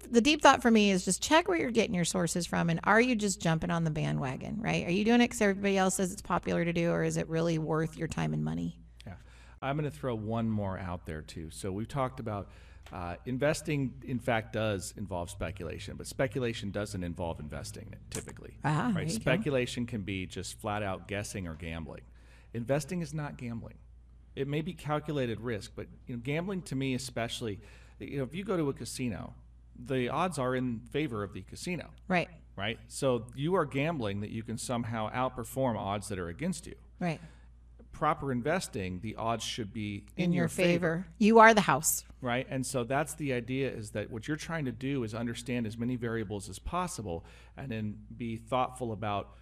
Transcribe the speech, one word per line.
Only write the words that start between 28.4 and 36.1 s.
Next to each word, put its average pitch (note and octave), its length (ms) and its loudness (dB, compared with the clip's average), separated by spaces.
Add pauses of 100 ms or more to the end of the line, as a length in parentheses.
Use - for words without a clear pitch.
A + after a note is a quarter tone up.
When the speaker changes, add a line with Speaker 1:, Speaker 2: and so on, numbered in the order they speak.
Speaker 2:
go G#3 100 0
to D3+ 140 2
a C3+ 40 0
casino, A2+ 600 -6 (460)
the B2 300 0
odds D#3+ 300 -2
are B2+ 160 2
in B2+ 240 0
favor A#2+ 440 -2
of G2 100 -6
the F#2+ 80 -10
casino. - 500 -8 (160)
Speaker 1:
Right. F3+ 220 2 (260)
Speaker 2:
Right? G#2 320 -4
So B2+ 480 2
you D3 200 0
are E3+ 100 4
gambling C3 560 0
that G#2 100 -6
you A2 120 -4
can A2+ 140 -6
somehow A2+ 540 -2
outperform B2+ 640 0
odds G2 300 -2
that G2 100 -4